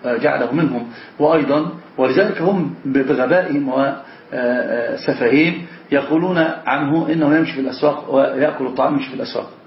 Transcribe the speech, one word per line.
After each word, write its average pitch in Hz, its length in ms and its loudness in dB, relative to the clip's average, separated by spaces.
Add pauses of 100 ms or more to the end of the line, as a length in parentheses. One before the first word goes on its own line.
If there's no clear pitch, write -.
جعله 123 480 0
منهم. 127 340 0 (320)
وأيضًا 151 480 2 (320)
ولذلك 160 440 2
هم 175 320 0 (100)
بغبائهم 139 840 0
وسفههم 127 1900 0 (380)
يقولون 165 460 0 (280)
عنه 147 460 0
إنه 151 240 2
يمشي 160 160 0
في 139 80 -6
الأسواق 143 540 -2
ويأكل 135 520 2
الطعام، 143 280 0
يمشي 131 140 -2
في 127 60 -14
الأسواق. - 360 -8 (160)